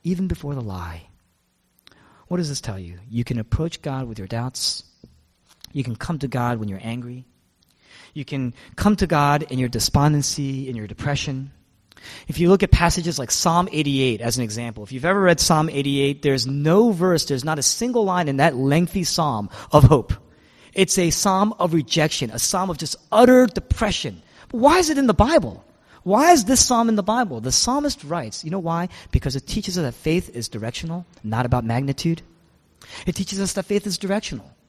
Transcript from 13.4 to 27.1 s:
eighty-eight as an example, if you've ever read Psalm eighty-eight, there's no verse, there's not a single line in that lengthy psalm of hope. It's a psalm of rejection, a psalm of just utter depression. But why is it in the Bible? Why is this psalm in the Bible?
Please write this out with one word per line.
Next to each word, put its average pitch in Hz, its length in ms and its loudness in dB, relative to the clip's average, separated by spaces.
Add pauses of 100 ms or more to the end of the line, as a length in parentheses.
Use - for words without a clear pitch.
eighty-eight 135 520 0
as 117 160 -2
an 127 40 -2
example, 113 400 -8
if 101 80 -16
you've 131 140 -10
ever 190 160 2
read 175 180 6
Psalm 160 300 2
eighty-eight, 139 540 0
there's 135 240 2
no 160 460 4
verse, 175 340 0
there's 131 180 -4
not 156 140 -2
a 139 40 -4
single 240 420 0
line 180 220 0
in 139 120 -2
that 143 180 2
lengthy 160 480 2
psalm 127 460 -2 (200)
of 147 140 8
hope. 123 300 6 (580)
It's 190 240 2
a 170 140 2
psalm 196 480 2
of 170 160 0
rejection, 151 560 0
a 110 80 -10
psalm 190 320 -2
of 156 80 -6
just - 180 -8 (160)
utter 254 340 8
depression. 175 760 -4 (260)
But 247 100 -8
why 277 200 6
is 349 100 2
it 311 80 0
in 277 120 2
the 208 60 4
Bible? 202 480 2 (400)
Why 247 300 6
is 254 140 6
this 247 180 4
psalm 233 240 2
in 220 80 2
the 208 60 0
Bible? 196 400 -2